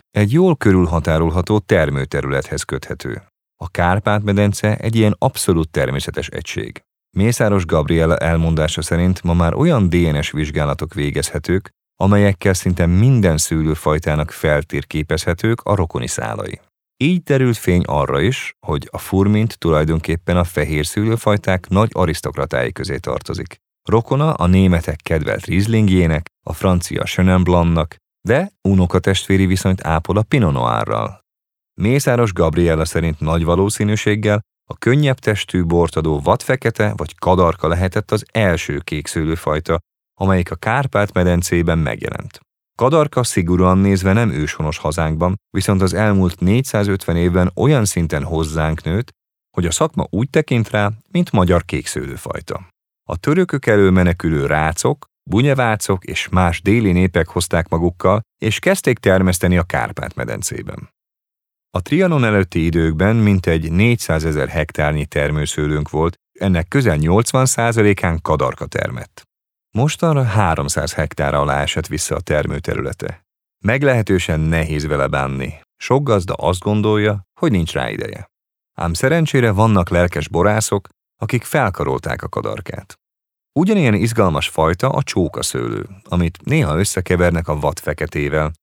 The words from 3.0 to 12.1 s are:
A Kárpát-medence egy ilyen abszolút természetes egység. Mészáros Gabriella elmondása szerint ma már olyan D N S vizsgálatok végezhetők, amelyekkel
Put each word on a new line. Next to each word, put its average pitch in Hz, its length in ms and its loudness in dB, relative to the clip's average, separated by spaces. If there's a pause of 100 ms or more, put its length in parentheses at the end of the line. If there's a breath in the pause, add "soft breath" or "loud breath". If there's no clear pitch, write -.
A - 140 -16
Kárpát-medence 101 1080 0
egy 113 180 -4
ilyen 110 220 4
abszolút 82 520 0
természetes 69 580 -4
egység. - 540 -8 (360)
Mészáros 101 480 2
Gabriella 80 520 2
elmondása 80 640 0
szerint 87 420 0
ma 85 100 0
már 85 200 2
olyan 131 360 2
D 80 40 0 (180)
N 73 100 0
S - 100 -6
vizsgálatok 76 640 -4
végezhetők, 73 760 -4 (260)
amelyekkel 101 580 2